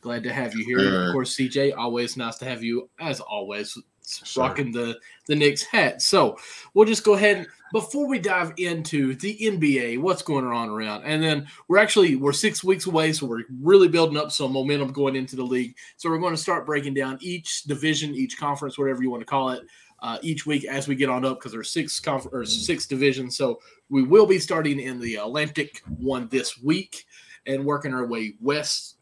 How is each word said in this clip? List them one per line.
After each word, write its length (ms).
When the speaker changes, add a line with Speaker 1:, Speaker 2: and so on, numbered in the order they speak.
Speaker 1:
Glad 220
to 100
have 220
you 100
here. 140
Speaker 2:
Sure. 300
Speaker 1:
Of 40
course, 220
C 140
J, 240
always 440
nice 200
to 80
have 180
you, 260
as 180
always, 580
Speaker 3:
Sure. 360
Speaker 1:
rocking 260
the, 260
the 80
Knicks 300
hat. 360
So 380
we'll 120
just 160
go 120
ahead 240
and, 80
before 340
we 140
dive 360
into 600
the 200
N 100
B 220
A, 160
what's 260
going 240
on 220
around, 340
and 180
then 280
we're 120
actually, 360
we're 180
six 300
weeks 240
away, 260
so 140
we're 160
really 280
building 280
up 140
some 220
momentum 400
going 240
into 180
the 80
league. 320
So 120
we're 120
gonna 160
start 280
breaking 300
down 260
each 440
division, 500
each 240
conference, 400
whatever 240
you 80
wanna 140
call 260
it, 140
uh, 240
each 240
week 180
as 220
we 80
get 160
on 140
up, 160
'cause 100
there's 200
six 280
conf-, 320
or 140
six 420
divisions. 500
So 220
we 160
will 220
be 120
starting 400
in 220
the 160
Atlantic 680
one 300
this 340
week 420
and 160
working 280
our 140
way 340
west. 600